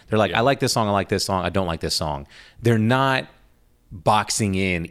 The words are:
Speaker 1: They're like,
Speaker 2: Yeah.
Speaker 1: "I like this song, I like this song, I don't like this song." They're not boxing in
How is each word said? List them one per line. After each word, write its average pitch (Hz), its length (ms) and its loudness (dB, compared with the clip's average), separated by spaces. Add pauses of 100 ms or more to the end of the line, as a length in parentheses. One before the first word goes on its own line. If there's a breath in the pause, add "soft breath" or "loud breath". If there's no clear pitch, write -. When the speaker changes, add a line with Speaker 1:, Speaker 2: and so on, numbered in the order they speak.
Speaker 1:
They're 107 120 2
like, 98 100 2
Speaker 2:
Yeah. 98 80 0
Speaker 1:
"I 113 40 2
like 131 180 2
this 131 120 0
song, 113 140 0
I 101 60 0
like 98 160 0
this 98 160 -2
song, 92 200 -2
I 87 40 -2
don't 92 180 -2
like 80 140 -4
this 80 160 -4
song." 73 320 -4 (340 loud breath)
They're 117 160 4
not 131 480 2 (640)
boxing 104 640 0
in 92 360 0